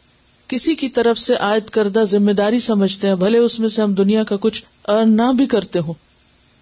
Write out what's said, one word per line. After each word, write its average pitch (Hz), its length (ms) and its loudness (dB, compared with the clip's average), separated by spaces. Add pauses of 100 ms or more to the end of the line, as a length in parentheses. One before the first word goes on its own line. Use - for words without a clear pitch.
(480)
کسی 277 260 -2
کی 277 140 -4
طرف 233 300 0
سے - 180 0
عائد 208 280 -2
کردہ 214 440 0
ذمہ 202 240 2
داری 208 280 0
سمجھتے 196 480 0
ہیں، 196 60 2
بھلے 196 240 2
اس 233 220 0
میں 220 80 0
سے 214 140 -2
ہم 208 120 0
دنیا 202 300 2
کا 214 120 -4
کچھ 214 280 -4 (240)
ارن 220 280 2
نہ 240 160 2
بھی 262 140 2
کرتے 190 320 -2
ہوں، 165 160 -4 (680)